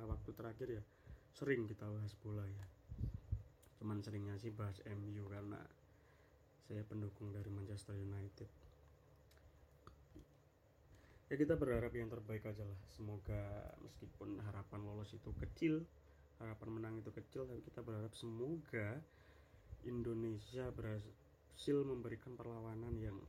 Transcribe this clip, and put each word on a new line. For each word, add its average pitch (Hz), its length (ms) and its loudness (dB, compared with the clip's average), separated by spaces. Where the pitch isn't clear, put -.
waktu 110 320 0
terakhir 117 400 -2
ya 107 60 -2
sering 135 320 6
kita 107 240 -2
bahas 104 320 0
bola 104 240 0
ya. 98 220 -4
Cuman 104 240 2
seringnya 101 320 0
sih 107 160 -2
bahas 104 320 0
M 104 320 -2
U 104 160 -2
karena 101 320 -4
saya 104 240 0
pendukung 104 400 -2
dari 101 240 -2
Manchester 101 400 -2
United. 98 560 -2
Ya, 139 80 4
kita 151 240 10
berharap 120 320 8
yang 117 160 2
terbaik 110 400 0
aja 104 160 -2
lah. 98 240 -2
Semoga 104 800 -2
meskipun 101 640 -6
harapan 101 320 -4
lolos 104 320 -4
itu 104 240 -8
kecil, 160 480 4
harapan 110 320 -4
menang 110 320 -2
itu 110 80 -6
kecil, 123 320 -4
tapi 123 160 -4
kita - 240 -8
berharap 110 320 -2
semoga 120 800 0
Indonesia 117 880 2
berhasil - 1120 2
memberikan 120 480 0
perlawanan 117 640 -2
yang 104 320 0